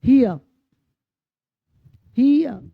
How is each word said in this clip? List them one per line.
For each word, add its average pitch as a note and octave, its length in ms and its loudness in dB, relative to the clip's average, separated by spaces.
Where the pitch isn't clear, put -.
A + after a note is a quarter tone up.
हियर, A#3+ 360 2
हियर C#4 440 -2